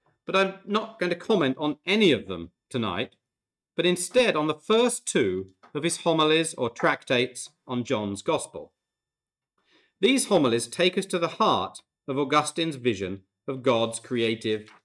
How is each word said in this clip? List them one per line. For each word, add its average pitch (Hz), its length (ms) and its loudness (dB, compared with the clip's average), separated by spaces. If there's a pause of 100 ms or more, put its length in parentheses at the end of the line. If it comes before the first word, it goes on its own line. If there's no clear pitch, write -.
(240)
But 175 120 -2
I'm 190 180 2 (100)
not 220 340 -4
going 180 120 0
to 175 60 -2
comment 165 420 2
on 151 260 -2
any 202 280 4
of 104 140 0
them 85 240 -10 (200)
tonight, 107 460 -4 (600)
but 170 100 2
instead 180 500 2
on 151 100 0
the 156 80 0
first 233 520 0
two 95 420 0 (260)
of 143 80 -6
his 165 160 -2
homilies 160 560 2
or 117 160 -4
tractates - 800 -2 (160)
on 123 180 -4
John's 104 380 -4
Gospel. - 500 -6 (1300)
These 254 260 4
homilies 123 420 2
take 180 280 0
us 190 100 -2
to 185 120 -2
the 165 100 0
heart 131 540 0 (260)
of 135 100 -4
Augustine's 147 580 -2
vision 98 460 -2 (240)
of 131 160 -8
God's 113 380 0
creative 113 720 -4 (140)